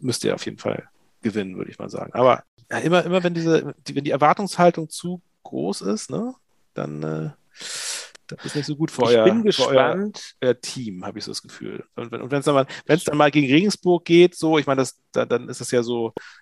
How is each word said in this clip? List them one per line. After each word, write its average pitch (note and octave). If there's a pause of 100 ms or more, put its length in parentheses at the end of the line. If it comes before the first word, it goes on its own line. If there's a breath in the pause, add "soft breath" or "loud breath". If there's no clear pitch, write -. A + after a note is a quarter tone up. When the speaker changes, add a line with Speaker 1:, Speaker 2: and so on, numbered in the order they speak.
Speaker 1:
müsst B2
ihr G#2+
auf -
jeden A2
Fall - (320)
gewinnen, G2
würde G2
ich -
mal G2+
sagen. G2
Aber B2 (260)
ja, -
immer, E3+
immer F3+
wenn F3
diese, E3 (120)
die, C#3
wenn C#3
die D3
Erwartungshaltung E3+
zu F3 (220)
groß -
ist, -
ne, A3+ (400)
dann, D3+
äh, D#3 (960 loud breath)
das -
ist D3
nicht C#3+
so D3
gut D#3
für B2+
Speaker 2:
Ich A#2+
Speaker 1:
euer, A2
Speaker 2:
bin G#3+
Speaker 1:
für C3
euer, C#3
Speaker 2:
gespannt. G3+
Speaker 1:
euer B2
Team, G2+
hab G2+
ich G2+
so G#2+
das -
Gefühl. -
Und A#2+
wenn, A#2
und B2
wenn's C#3
dann C#3+
mal, C3+ (180 loud breath)
wenn's D3+
dann D3
mal D3+
gegen D3
Regensburg F3
geht, F3
so, D#3+
ich C#3
meine, C3+
das, - (120)
da, A#2+
dann B2
ist B2+
es -
ja B2
so, A#2 (300 loud breath)